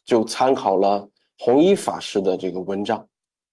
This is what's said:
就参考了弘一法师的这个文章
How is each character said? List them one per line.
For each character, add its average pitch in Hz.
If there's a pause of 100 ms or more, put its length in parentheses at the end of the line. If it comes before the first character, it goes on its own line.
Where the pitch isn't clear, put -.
就 113
参 131
考 104
了 98 (280)
弘 131
一 190
法 90
师 -
的 95
这 90
个 90
文 98
章 107 (460)